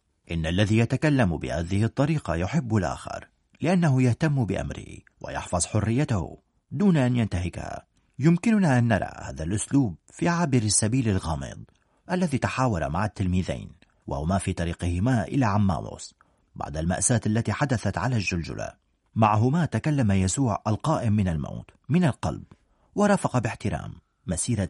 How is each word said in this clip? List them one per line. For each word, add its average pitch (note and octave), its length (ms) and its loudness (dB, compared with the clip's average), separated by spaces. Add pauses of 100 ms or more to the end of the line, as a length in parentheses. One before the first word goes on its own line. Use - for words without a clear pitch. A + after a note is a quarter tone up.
(300)
إن E2 160 -2
الذي G2 320 2
يتكلم B2 580 2
بهذه E2+ 480 -2
الطريقة C#3 500 0
يحب A2 420 0
الآخر، - 520 -4 (320)
لأنه D#3 420 2
يهتم C3 420 2
بأمره - 540 -6 (220)
ويحفظ - 460 -4
حريته G#2+ 720 0 (320)
دون F3+ 260 4
أن B2 200 4
ينتهكها." F2+ 720 -4 (320)
يمكننا E3+ 600 4
أن A#2+ 100 4
نرى G2+ 220 0 (120)
هذا C#2+ 220 -8
الأسلوب G#2 520 0 (160)
في E3 160 -2
عابر E3 340 2
السبيل A2+ 460 2
الغامض C#2 560 -2 (480)
الذي F3 260 0
تحاور G2 500 0
مع E2+ 160 -2
التلميذين F2+ 640 -2 (380)
وهما D#2 320 -2
في F#2 140 -2
طريقهما F2 720 -2
إلى C3 220 0
عماموس G2 680 -2 (420)
بعد - 200 -10
المأساة G#2+ 500 0
التي G#2+ 260 0
حدثت A#2+ 460 -2
على A#2+ 180 -2
الجلجلة. D2+ 560 -4 (420)
معهما A2+ 500 4
تكلم B2+ 480 0
يسوع G2 540 0
القائم A2 460 0
من G#2 160 2
الموت D2 420 -6 (180)
من F3+ 160 2
القلب، - 400 -2 (500)
ورافق G3 440 2
باحترام G#2 540 -4 (340)
مسيرة F#2+ 440 -2